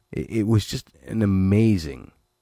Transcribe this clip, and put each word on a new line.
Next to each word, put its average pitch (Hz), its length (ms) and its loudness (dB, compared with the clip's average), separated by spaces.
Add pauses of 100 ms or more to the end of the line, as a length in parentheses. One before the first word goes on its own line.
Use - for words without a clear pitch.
(120)
It, - 180 -8
it 110 140 -2
was 107 220 0
just - 260 -12 (140)
an 113 160 -6
amazing 95 880 2 (300)